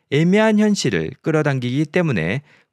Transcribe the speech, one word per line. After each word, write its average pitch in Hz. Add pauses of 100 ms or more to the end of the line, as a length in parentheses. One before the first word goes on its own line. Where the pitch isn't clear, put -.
(100)
애매한 208
현실을 131 (100)
끌어당기기 143
때문에 131 (300)